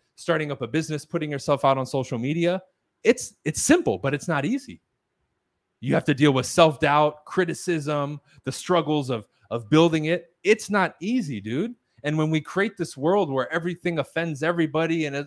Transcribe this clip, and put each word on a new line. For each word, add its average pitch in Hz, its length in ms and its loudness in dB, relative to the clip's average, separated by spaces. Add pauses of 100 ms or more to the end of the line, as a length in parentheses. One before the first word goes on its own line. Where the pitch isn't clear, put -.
(140)
starting 156 380 -2
up 131 100 -8
a 117 40 -4
business, 151 380 -4
putting 156 260 -6
yourself 143 340 -2
out 135 120 4
on 131 80 -2
social 131 340 -4
media, 165 440 0 (400)
it's, - 320 2 (100)
it's - 160 -4
simple, 190 380 2
but 139 160 -2
it's 147 140 -6
not 143 160 0
easy. 254 360 -6 (1000)
You - 140 0
have - 100 0
to 147 100 2
deal 143 180 4
with 127 140 0
self-doubt, 151 800 4
criticism, 151 960 -2 (240)
the 131 80 -4
struggles 151 580 0
of, 117 160 -4 (240)
of 113 180 -6
building 156 380 4
it. 175 280 -4 (100)
It's 208 260 2
not 196 300 0
easy, 185 400 -4
dude. 143 340 -4 (300)
And 151 140 0
when 156 120 2
we 160 100 2
create 208 360 -2
this - 200 -8
world 165 340 0
where 131 220 -2
everything 170 460 -4
offends 151 440 -4
everybody 160 640 0
and 135 80 -6
it, 143 120 -6